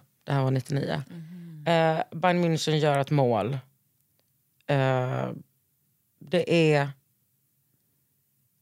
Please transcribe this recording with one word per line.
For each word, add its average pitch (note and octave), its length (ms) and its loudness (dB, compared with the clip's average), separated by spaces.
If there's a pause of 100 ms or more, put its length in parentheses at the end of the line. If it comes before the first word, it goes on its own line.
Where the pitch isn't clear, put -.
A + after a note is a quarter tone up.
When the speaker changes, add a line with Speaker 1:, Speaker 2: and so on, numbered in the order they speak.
(240)
Speaker 1:
Det - 80 -6
här C#3 100 0
var C3 80 0
nittionio. C#3 560 -4
Speaker 2:
Mhm. E3+ 600 -18
Speaker 1:
Eh, D#3+ 440 2
Bayern F3 340 2
München D#3 320 0
gör C#3+ 220 2
ett C#3 120 -2
mål. B2+ 480 2 (1080)
Eh, C3 600 0 (920)
det E3 560 2
är C#3+ 160 0 (1700)